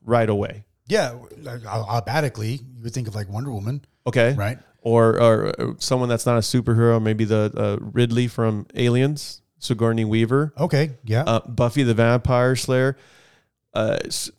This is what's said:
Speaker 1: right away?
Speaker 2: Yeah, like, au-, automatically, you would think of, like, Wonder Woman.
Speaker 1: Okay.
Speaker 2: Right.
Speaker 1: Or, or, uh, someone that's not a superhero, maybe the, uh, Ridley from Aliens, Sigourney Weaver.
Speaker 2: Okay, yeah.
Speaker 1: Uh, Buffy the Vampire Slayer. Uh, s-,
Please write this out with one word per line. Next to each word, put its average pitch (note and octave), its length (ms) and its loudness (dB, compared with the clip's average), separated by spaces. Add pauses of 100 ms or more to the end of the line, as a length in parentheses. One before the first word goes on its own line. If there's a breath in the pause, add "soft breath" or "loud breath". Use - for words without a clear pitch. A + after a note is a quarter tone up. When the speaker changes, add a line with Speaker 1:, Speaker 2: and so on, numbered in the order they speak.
Speaker 1:
right A2+ 240 2
away? G#2 360 -2 (220)
Speaker 2:
Yeah, D#3 300 0 (240)
like, B2 240 -14
au-, G#2+ 40 -14 (200)
automatically, A#2 720 -4 (160)
you A#2 80 -20
would A2+ 100 -10
think A#2+ 140 -6
of, G#2 60 -8
like, G#2 140 -8
Wonder A#2 240 -8
Woman. A#2 320 -8 (220)
Speaker 1:
Okay. B2 280 2
Speaker 2:
Right. A#2 240 -4 (220)
Speaker 1:
Or, A2+ 400 4
or, A2 400 4
uh, A#2+ 180 -2
someone B2+ 300 -2
that's A#2 180 -2
not A#2+ 100 2
a A#2 40 2
superhero, A#2 600 2
maybe A2 240 0
the, G#2+ 320 2
uh, G#2 240 0
Ridley A#2 460 0
from A2 480 -2
Aliens, C3 680 0 (160)
Sigourney A2+ 460 0
Weaver. A2+ 540 0
Speaker 2:
Okay, D3 340 0 (120)
yeah. A2+ 180 0
Speaker 1:
Uh, A2+ 240 2
Buffy B2 380 0
the A#2 100 2
Vampire B2 640 2
Slayer. C3 400 0 (760 soft breath)
Uh, A2 320 0
s-, - 240 -8 (100)